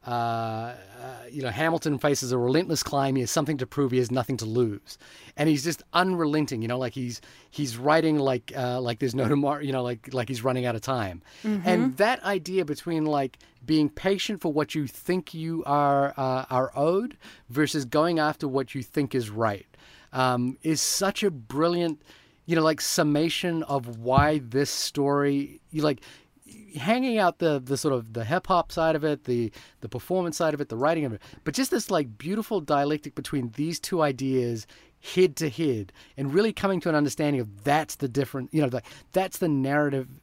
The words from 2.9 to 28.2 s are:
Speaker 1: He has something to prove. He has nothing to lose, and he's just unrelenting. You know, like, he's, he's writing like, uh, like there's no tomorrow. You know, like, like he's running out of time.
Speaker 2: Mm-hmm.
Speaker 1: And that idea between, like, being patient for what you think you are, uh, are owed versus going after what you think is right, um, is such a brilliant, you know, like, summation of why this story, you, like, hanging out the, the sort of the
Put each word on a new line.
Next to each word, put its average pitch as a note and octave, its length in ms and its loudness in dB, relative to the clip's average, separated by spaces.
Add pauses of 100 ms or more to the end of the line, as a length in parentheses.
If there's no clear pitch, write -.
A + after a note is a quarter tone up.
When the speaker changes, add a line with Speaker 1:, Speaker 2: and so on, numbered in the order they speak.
Speaker 1:
He C3 40 2
has A#2+ 100 -2
something D3+ 280 0
to B2 80 -2
prove. C#3 260 0
He B2+ 60 4
has B2 120 0
nothing B2+ 280 0
to A2+ 80 -4
lose, A2 500 0 (400)
and D3+ 140 2
he's C#3 140 2
just E3 180 -4 (100)
unrelenting. D#3 720 2
You A2+ 60 -4
know, B2 100 -2
like, B2+ 160 -4
he's, A#2+ 260 -6 (300)
he's C3 260 -6
writing D3+ 420 4
like, C3+ 380 0
uh, B2 240 -2
like A#2+ 200 -2
there's B2+ 140 0
no B2+ 140 2
tomorrow. C#3+ 320 2
You C#3 120 -4
know, B2+ 100 0
like, B2 320 -6
like A#2+ 140 -2
he's A#2+ 140 -6
running B2+ 220 0
out A#2+ 120 0
of G#2 40 -6
time. G2+ 400 -4 (240)
Speaker 2:
Mm-hmm. G3+ 240 0
Speaker 1:
And B3 300 4
that A3+ 260 2
idea F#3 400 -2
between, D#3 400 -2
like, C#3+ 340 0 (280)
being D3+ 240 4
patient G3 500 -2
for E3+ 100 0
what D3 240 -2
you D3+ 120 -2
think F3 480 -4
you E3 320 -6
are, C#3 500 2
uh, C3 320 -2
are B2+ 260 0
owed F3+ 440 0 (320)
versus C#3+ 340 0
going D#3+ 340 2
after D3+ 300 0
what C3+ 260 -2
you C3 80 -6
think C#3 320 -2
is A#2+ 140 0
right, G#2 380 -2 (480)
um, B2+ 480 2
is D#3+ 180 0
such - 420 0
a G3+ 80 2
brilliant, D#3+ 680 0 (460)
you E3+ 100 2
know, D#3+ 60 4
like, D#3 180 2
summation D#3+ 840 2
of A#2+ 340 -4
why C#3 400 4
this C3 320 0
story, C#3+ 920 0 (100)
you, D#3 120 -2
like, D3 180 0 (760)
hanging A3+ 420 0
out F3+ 200 4
the, D3+ 240 2
the C3 140 -2
sort C#3+ 180 0
of A2+ 180 -4
the A2+ 120 -4